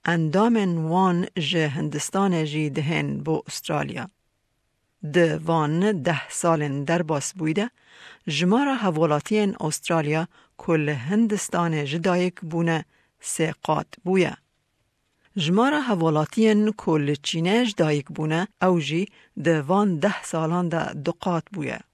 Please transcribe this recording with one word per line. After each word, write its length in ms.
اندامن 720
وان 480
جه 320
هندستان 760
جی 260
دهن 480
بو 280
استرالیا. 640
ده 360
وان 640
ده 260
سالن 560
در 180
باس 320
بویده، 360
جمارا 460
هوالاتین 840
استرالیا 680
کل 300
هندستان 960
جدایک 560
بونه 440
سه 420
قات 240
بویه. 320
جمارا 440
هوالاتین 920
کل 420
چینه 500
جدایک 420
بونه 420
او 180
جی 280
ده 180
وان 360
ده 240
سالان 460
ده 240
دو 280
قات 320
بویه. 280